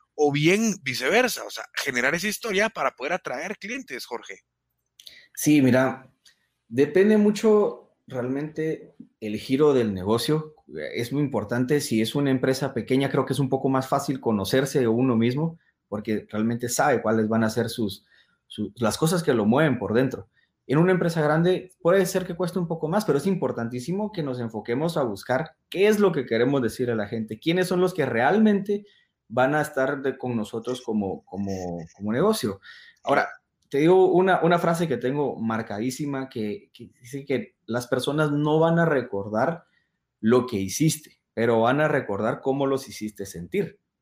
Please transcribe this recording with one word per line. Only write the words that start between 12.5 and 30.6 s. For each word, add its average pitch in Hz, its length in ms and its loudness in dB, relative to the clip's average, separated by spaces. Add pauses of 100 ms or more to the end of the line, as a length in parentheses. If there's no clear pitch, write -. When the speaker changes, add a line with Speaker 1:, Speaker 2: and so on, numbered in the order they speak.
Speaker 2:
pequeña, 131 360 0
creo 135 160 0
que 135 80 -4
es 123 60 -2
un 135 100 0
poco 135 200 0
más 131 180 0
fácil 139 320 -2
conocerse 120 680 0
uno 120 280 2
mismo, 135 440 0 (280)
porque 104 420 -4
realmente 113 400 -2
sabe 139 320 2
cuáles 110 260 2
van 113 160 2
a 107 60 2
ser 113 200 -2
sus, - 360 -6 (420)
su-, - 280 -8
las 107 220 -2
cosas 165 260 0
que 151 100 2
lo 110 120 2
mueven 135 320 4
por 101 160 -4
dentro. 131 360 0 (380)
En 143 120 2
una 185 140 4
empresa 170 280 0
grande 165 580 0
puede 185 280 4
ser 185 180 -2
que 175 100 -8
cueste 175 220 -4
un 175 100 -2
poco 165 200 -4
más, 208 180 0
pero 143 140 2
es 190 80 -2
importantísimo 127 840 -4
que 170 120 -6
nos 127 160 -6
enfoquemos 120 580 -4
a 147 60 0
buscar 123 540 -4 (120)
qué 190 180 2
es 214 120 4
lo 202 120 6
que 143 140 -2
queremos 131 380 2
decir 120 260 -2
a 117 60 0
la 101 120 -4
gente, 113 320 -8
quiénes 175 280 0
son 180 140 0
los 185 120 2
que 143 140 0
realmente 202 800 2 (420)
van 127 260 2
a 151 80 2
estar 139 400 -2
de, 131 160 -2
con 123 180 -4
nosotros 113 460 -6